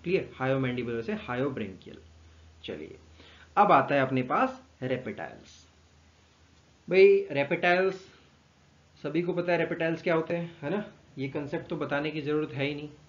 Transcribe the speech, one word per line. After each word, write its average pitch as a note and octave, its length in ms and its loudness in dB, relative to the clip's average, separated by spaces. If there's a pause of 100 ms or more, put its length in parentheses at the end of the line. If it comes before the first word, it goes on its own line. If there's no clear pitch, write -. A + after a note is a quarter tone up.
क्लियर? E3+ 280 -2 (100)
hyomandibular B2 600 0
से G#3 140 -4
hyobrachial। B2 800 -6 (680)
चलिए, D#2 340 -10 (580)
अब G3+ 160 6
आता C#3+ 220 6
है C#3 60 4
अपने B2+ 220 2
पास G3+ 420 -2 (180)
रेप्टाइल्स। G2+ 880 -8 (1200)
भाई, G3 400 8
रेप्टाइल्स F3 840 0 (880)
सभी D3+ 200 -2
को F3 100 -2
पता F3 200 0
है E3+ 60 2
रेप्टाइल्स E3 440 -2
क्या E3+ 120 2
होते E3 220 0
हैं, E3+ 260 -8
है D3 80 -6
ना। G3 220 -4 (260)
ये C3+ 100 -4
कॉन्सेप्ट D3+ 380 -6
तो E3+ 100 -6
बताने C#3+ 340 -4
की D#3 100 -6
जरूरत D3+ 320 -2
है C#3 140 -2
ही D3 80 -4
नहीं। D3 140 -10 (200)